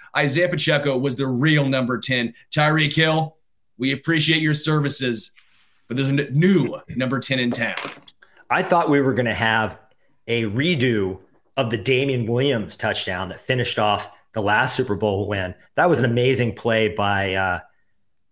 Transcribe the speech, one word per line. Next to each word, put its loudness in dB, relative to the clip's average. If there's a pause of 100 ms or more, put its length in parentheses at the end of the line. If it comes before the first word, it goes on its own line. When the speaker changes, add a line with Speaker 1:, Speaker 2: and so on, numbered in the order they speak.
(160)
Speaker 1:
Isaiah 2
Pacheco 0
was -2
the -2
real 2
number 0
ten. -2 (160)
Tyreek 2
Hill, 0 (420)
we -2
appreciate 0
your 2
services, -2 (560)
but -6
there's 0
a 2
n-, 0
new 2 (160)
number -2
ten -2
in 0
town. -4 (760)
Speaker 2:
I 2
thought 2
we 4
were 2
gonna 0
have 0 (480)
a 0
redo 0 (360)
of 0
the -4
Damian 0
Williams -2
touchdown -4
that -14
finished -2
off 0 (220)
the -4
last 2
Super 0
Bowl 0
win. -4 (220)
That 4
was 2
an 2
amazing 2
play 2
by, 0
uh, 0 (720)